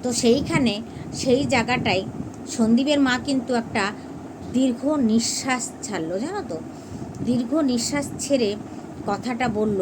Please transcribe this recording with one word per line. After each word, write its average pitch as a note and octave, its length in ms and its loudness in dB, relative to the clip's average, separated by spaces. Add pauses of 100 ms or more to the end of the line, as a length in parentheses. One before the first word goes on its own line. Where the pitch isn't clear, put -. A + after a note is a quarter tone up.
তো B3 100 0
সেইখানে, B3+ 600 4 (400)
সেই C4 320 2
জায়গাটায় A#3 580 2 (520)
সন্দীপের B3+ 440 4
মা B3+ 160 4 (100)
কিন্তু C4 280 0
একটা A#3 300 0 (680)
দীর্ঘ B3 280 2 (280)
নিঃশ্বাস A#3 540 0 (200)
ছাড়লো, F3 360 -4
জানো F#4 300 -4
তো? E3 80 -6 (680)
দীর্ঘ A#3+ 340 0
নিঃশ্বাস C#4 460 0 (140)
ছেড়ে B3 300 2 (580)
কথাটা A#3 420 -2
বলল G#3 320 0